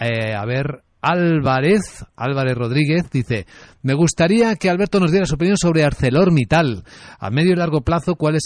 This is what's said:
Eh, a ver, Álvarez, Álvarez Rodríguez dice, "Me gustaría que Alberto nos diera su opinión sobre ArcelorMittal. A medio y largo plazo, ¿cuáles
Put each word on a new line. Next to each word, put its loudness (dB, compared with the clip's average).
Eh, -4
a -6
ver, -4
Álvarez, 0
Álvarez -2
Rodríguez 0
dice, -2
"Me -2
gustaría 2
que -2
Alberto 0
nos 2
diera 2
su -4
opinión 0
sobre 2
ArcelorMittal. 2
A -8
medio 2
y 0
largo 0
plazo, 0
¿cuáles 0